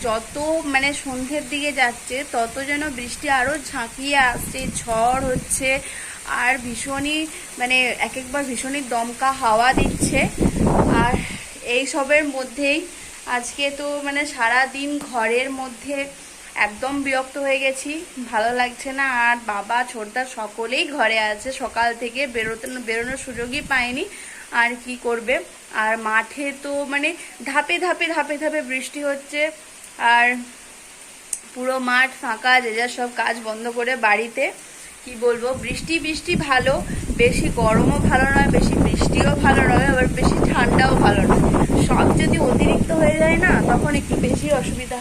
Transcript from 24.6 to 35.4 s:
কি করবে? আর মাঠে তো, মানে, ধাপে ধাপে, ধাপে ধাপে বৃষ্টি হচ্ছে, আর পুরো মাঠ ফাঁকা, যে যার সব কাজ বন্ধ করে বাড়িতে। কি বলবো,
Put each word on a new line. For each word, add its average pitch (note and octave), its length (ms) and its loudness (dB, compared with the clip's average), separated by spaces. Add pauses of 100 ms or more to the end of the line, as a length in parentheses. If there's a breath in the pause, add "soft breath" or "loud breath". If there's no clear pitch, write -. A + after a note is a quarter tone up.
কি B3 180 -8
করবে? A#3 320 0 (380)
আর A3 240 0
মাঠে A3+ 540 -2 (120)
তো, C#4+ 220 -4
মানে, C#4+ 240 0 (360 loud breath)
ধাপে D4 340 0
ধাপে, E4+ 280 0
ধাপে D4+ 300 -2
ধাপে D4+ 240 -2
বৃষ্টি C4 420 -6
হচ্ছে, C#4+ 480 -2 (460)
আর A#3+ 300 6 (1300)
পুরো C4 240 -2
মাঠ B3+ 300 2 (120)
ফাঁকা, B3+ 400 2
যে A3+ 140 -4
যার A#3+ 140 0
সব B3 260 -4
কাজ A#3 280 0
বন্ধ A3 260 -6
করে A#3+ 260 -2
বাড়িতে। A#3 560 0 (540 loud breath)
কি B3 140 -14
বলবো, A#3+ 340 2